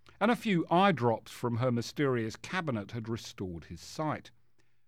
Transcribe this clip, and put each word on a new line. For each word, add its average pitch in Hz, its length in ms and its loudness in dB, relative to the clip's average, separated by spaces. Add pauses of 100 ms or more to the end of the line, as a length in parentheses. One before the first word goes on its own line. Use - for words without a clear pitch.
(220)
and 214 100 4
a 233 60 2
few 185 340 2
eye 190 220 6
drops 117 400 0
from 117 240 -2
her 123 160 2
mysterious 117 640 0
cabinet 123 540 -4
had 110 180 -6
restored 92 560 -6
his 85 160 -14
sight. - 500 -6 (560)